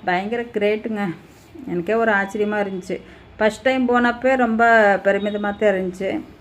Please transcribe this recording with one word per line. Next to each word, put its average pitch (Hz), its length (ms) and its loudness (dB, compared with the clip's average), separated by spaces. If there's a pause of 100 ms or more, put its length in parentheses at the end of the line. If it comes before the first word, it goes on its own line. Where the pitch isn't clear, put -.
பயங்கர 196 360 -2
கிரேட்டுங்க. 214 640 -2 (640)
எனக்கே 175 260 -2
ஒரு 226 180 2
ஆச்சரியமா 208 480 -2
இருந்துச்சு. 190 420 -6 (360)
ஃபர்ஸ்ட் 214 260 0
டைம் 262 260 0
போனப்பே 240 460 2
ரொம்ப 233 300 2 (380)
பெருமிதமா 202 520 -2
தான் 208 180 2
இருந்துச்சு. 190 500 -4 (180)